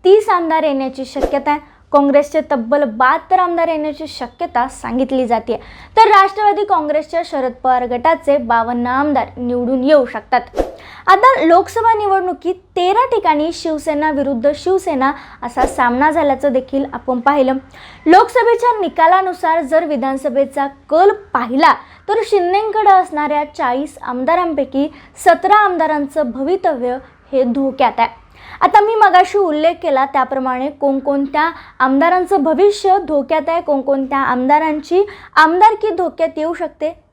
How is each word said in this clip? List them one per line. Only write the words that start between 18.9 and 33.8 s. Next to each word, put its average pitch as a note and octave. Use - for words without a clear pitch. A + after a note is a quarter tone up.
जर D#4
विधानसभेचा C#4
कल F4+
पाहिला, B3+
तर A4
शिंदेंकडे G#4
असणाऱ्या D4+
चाळीस C4+
आमदारांपैकी C#4+
सतरा F#4+
आमदारांचं D#4
भवितव्य C4+
हे C4
धोक्यात C4
आहे. -
आता G#4
मी A4
मगाशी F#4+
उल्लेख E4
केला C#4
त्याप्रमाणे C4
कोणकोणत्या C#4
आमदारांचं E4
भविष्य F#4+
धोक्यात D#4
आहे, E4+
कोणकोणत्या C#4